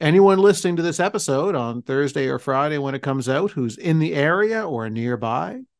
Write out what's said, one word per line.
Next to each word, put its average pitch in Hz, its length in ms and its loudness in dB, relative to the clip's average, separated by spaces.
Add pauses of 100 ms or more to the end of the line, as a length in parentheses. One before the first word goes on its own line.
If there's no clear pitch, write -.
anyone 190 400 6
listening 190 360 4
to 165 60 -2
this 170 160 -2
episode 170 560 0
on 120 280 -4
Thursday 135 440 -2
or 131 140 -2
Friday 143 380 -2
when 139 180 -4
it 135 60 -8
comes 135 260 -2
out, 151 240 0
who's 117 260 -4
in 160 220 2
the 160 160 0
area 202 500 0
or 113 240 -6
nearby, 120 720 -4 (200)